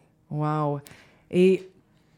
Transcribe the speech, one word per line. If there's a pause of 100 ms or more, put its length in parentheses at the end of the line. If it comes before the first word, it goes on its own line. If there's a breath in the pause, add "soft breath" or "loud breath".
(300)
Wow! (500 soft breath)
Et (480)